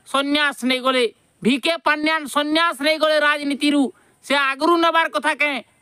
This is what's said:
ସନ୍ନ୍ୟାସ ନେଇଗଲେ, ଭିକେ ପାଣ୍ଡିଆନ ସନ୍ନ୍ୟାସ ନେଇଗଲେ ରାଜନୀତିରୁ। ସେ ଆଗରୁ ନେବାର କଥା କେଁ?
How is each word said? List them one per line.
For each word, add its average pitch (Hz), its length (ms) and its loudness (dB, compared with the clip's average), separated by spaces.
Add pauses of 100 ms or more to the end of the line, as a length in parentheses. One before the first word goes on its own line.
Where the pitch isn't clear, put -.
ସନ୍ନ୍ୟାସ 285 580 -2
ନେଇଗଲେ, 254 400 0 (380)
ଭିକେ 277 340 0
ପାଣ୍ଡିଆନ 302 480 -2
ସନ୍ନ୍ୟାସ 302 580 0
ନେଇଗଲେ 311 360 2
ରାଜନୀତିରୁ। 294 640 0 (400)
ସେ 262 120 -2
ଆଗରୁ 277 420 0
ନେବାର 330 320 2
କଥା 302 260 -2
କେଁ? 277 280 -4 (200)